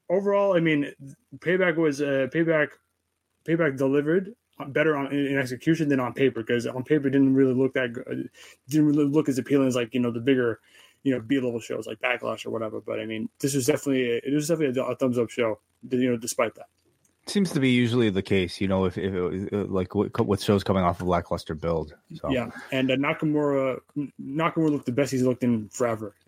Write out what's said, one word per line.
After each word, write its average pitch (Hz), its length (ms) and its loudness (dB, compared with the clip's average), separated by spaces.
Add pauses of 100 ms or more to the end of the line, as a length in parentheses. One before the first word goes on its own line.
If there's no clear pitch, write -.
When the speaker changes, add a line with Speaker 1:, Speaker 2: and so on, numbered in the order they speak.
Speaker 1:
Hmm. 170 60 0
Speaker 2:
overall, 196 420 2
I - 20 2
mean, 151 320 2 (460)
Payback 175 400 0
was, 147 240 2
uh, 135 320 0
Payback, 156 360 2 (760)
Payback 156 300 0
delivered 147 580 0 (320)
better 151 300 2
on, 139 160 -4
in, 143 140 0
in 139 100 0
execution 143 500 0
than 139 140 2
on 120 120 -2
paper, 123 300 0
'cause 120 240 0
on 127 160 -6
paper 139 240 2
it 131 40 -2
didn't 135 240 4
really 131 180 4
look 131 220 0
that 123 180 -2
good, 127 360 -8 (380)
didn't 151 200 4
really 147 180 4
look 147 240 2
as 127 80 0
appealing 135 300 2
as, 123 80 2
like, 120 180 -2
you 127 80 0
know, 120 100 0
the 117 80 -4
bigger, 120 400 2 (440)
you 135 100 0
know, 117 80 -4
B-level 120 400 -2
shows 113 260 -8
like 113 140 -12
Backlash 120 440 -4
or 117 40 -8
whatever. 110 320 -6
But 110 180 -6
I 110 60 -8
mean, 110 240 -6 (100)
this 135 160 -2
was 127 120 0
definitely 135 420 0
a, 120 80 0
it 135 160 -4
was 151 160 0
definitely 143 320 0
a, - 20 0
a 123 120 -4
thumbs 123 220 0
up 113 120 0
show, 110 300 -2 (300)
you 127 200 2
know, 120 80 0
despite 117 380 -4
that. - 100 -20 (600)
Speaker 1:
Seems 196 260 0
to 156 100 0
be 131 80 4
usually 123 400 4
the 95 140 0
case, 92 360 0
you 98 80 0
know, 95 160 2
if, 92 140 -2
if 95 160 -2
it, 90 400 -4
uh, 101 120 0
like, 95 240 -2
w-, 101 200 0 (160)
with 101 160 0
shows 101 220 4
coming 95 200 2
off 90 160 0
of 90 80 -6
lackluster 85 460 -2
build. 78 400 -4 (220)
So. - 160 -8
Speaker 2:
Yeah, 120 180 -2 (220)
and, 131 200 0
uh, 127 40 2
Nakamura, 143 840 0 (160)
N-, 143 160 -6 (100)
Nakamura 156 500 0
looked 143 160 -2
the 131 40 0
best 139 200 0
he's 131 120 0
looked 127 200 2
in 113 260 0
forever. 110 460 -4 (120)